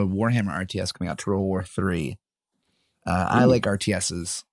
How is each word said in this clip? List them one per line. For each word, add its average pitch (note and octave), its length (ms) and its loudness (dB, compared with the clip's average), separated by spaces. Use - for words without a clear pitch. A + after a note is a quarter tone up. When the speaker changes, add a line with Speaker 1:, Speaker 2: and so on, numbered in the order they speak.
Speaker 1:
Warhammer G#2 460 2
R F2 140 -4
T G2 120 -6
S F#2 140 -4
coming F2+ 180 -6
out, D#2 80 -6
Total G2 240 0
War F#2+ 220 -2
three. F2 540 -2
Uh, F2+ 240 0
I B2 140 4
Speaker 2:
Ooh. - 20 8
Speaker 1:
like B2 200 4
R G2+ 120 0
T G#2 160 0
Ss F2 580 -4